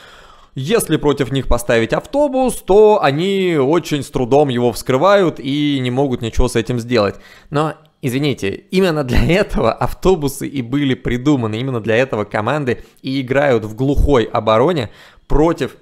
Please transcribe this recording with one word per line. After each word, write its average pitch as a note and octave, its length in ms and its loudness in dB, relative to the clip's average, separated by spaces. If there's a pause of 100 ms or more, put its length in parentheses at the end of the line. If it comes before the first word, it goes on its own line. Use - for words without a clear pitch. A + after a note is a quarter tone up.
(580)
Если D#3+ 380 0
против C3+ 360 -2
них C3+ 160 -2
поставить A#2 440 0
автобус, C4 680 -2
то G#3 400 6
они F3 580 0
очень D3+ 420 0
с - 60 -12
трудом C#3 400 2
его A#2+ 240 0
вскрывают E3 640 2
и C#3+ 420 -2
не B2+ 100 -2
могут B2+ 320 -2
ничего A2 260 0
с - 80 -6
этим A#2+ 220 -2
сделать. A2 380 0 (340)
Но, D3+ 240 -2 (260)
извините, B2 720 -4
именно F3 340 0
для A#2+ 180 2 (180)
этого - 300 0
автобусы C#3+ 800 -2
и C#3 140 -6
были C3 320 -2
придуманы, B2 640 0
именно B2 260 -6
для A2 140 0
этого A#2+ 280 0
команды A#2+ 580 -4 (200)
и C3+ 180 -4
играют B2+ 460 0
в G#2+ 80 -12
глухой C3+ 500 2
обороне A2+ 640 0 (380)
против D3+ 560 2